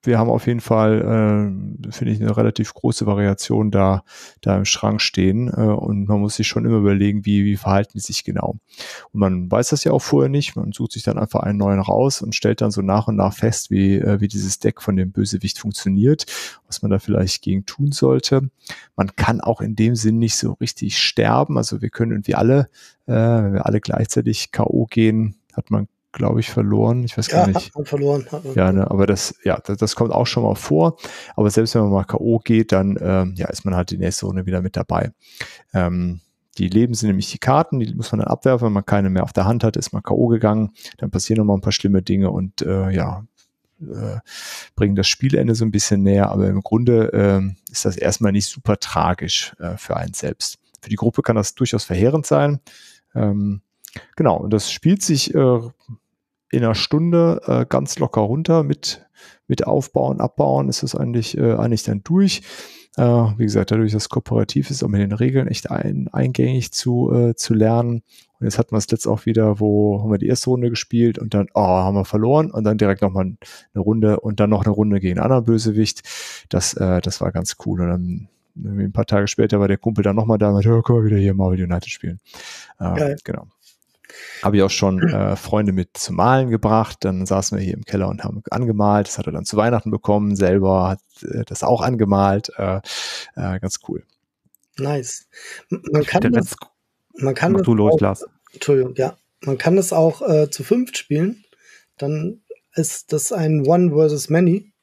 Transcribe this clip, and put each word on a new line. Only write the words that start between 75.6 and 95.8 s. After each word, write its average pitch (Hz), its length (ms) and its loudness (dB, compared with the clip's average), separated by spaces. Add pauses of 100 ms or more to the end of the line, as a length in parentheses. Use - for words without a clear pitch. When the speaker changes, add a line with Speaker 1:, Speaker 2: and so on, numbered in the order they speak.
Speaker 1:
Das, - 240 -2
äh, 92 260 2
das - 200 -6
war 90 120 -2
ganz 90 240 -6 (100)
cool. 92 140 -4
Und 87 80 0
dann 90 400 -4 (260)
irgendwie 101 300 -6
ein 98 80 -4
paar 110 140 0
Tage 101 200 0
später 107 320 0
war 101 80 4
der 98 120 2
Kumpel 104 260 -2
dann 98 100 2
nochmal 110 240 2
da 104 100 2
und 101 60 4
meinte, 101 140 4
„Ja, 117 140 4
können 120 180 4
wir 107 100 2
wieder 107 100 4
hier 98 140 4
Marvel 92 260 2
United 87 300 -4
spielen.“ 87 300 -10 (600)
Ähm, 90 140 -2
Speaker 2:
Geil. 143 300 -2
Speaker 1:
genau. - 240 -10 (960)
Habe 101 160 2
ich 95 40 6
auch 95 80 2
schon, 95 320 0
äh, 98 340 0
Freunde 107 360 -2
mit 92 240 -4
zum - 200 -8
Malen 127 340 4
gebracht. 110 500 0
Dann 92 240 -2
saßen 95 320 -2
wir 98 80 -4
hier 92 100 -4
im - 100 -12
Keller 95 240 -2
und 98 160 -8
haben 101 260 -8
angemalt. 104 580 2
Das - 100 -10
hat - 80 -6
er 78 60 -6
dann 104 120 -8
zu - 120 -4
Weihnachten 110 340 2
bekommen, 104 460 0
selber 95 520 4
hat, 95 120 -4 (220)
äh, - 240 -6
das - 160 -10
auch 120 180 2
angemalt. 101 760 2
Äh, 95 200 -2 (600)
äh, 92 220 -6
ganz - 300 -8
cool. - 160 -8 (760)
Speaker 2:
Nice. 139 480 -6 (440)
M-, - 120 -6 (100)